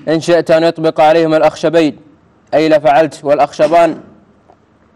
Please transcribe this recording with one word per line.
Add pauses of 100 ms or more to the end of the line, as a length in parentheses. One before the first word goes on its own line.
إن
شئت
أن
يطبق
عليهم
الأخشبين.' (560)
أي
لفعلت.
والأخشبان (960)